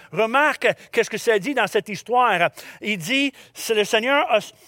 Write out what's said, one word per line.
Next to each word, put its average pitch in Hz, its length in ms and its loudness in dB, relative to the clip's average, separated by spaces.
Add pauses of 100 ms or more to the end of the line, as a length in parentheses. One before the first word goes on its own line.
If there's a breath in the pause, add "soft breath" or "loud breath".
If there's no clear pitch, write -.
(100)
Remarque 240 580 0 (220 loud breath)
qu'est-ce 220 200 0
que 220 80 -6
ça 220 200 2
dit 202 140 -6
dans 240 140 0
cette 208 240 -2
histoire. 208 580 0 (320 loud breath)
Il 208 160 -4
dit, 262 340 -2 (220 loud breath)
c'est - 220 -4
le 208 100 2
Seigneur 254 480 0
a 214 60 4 (300 soft breath)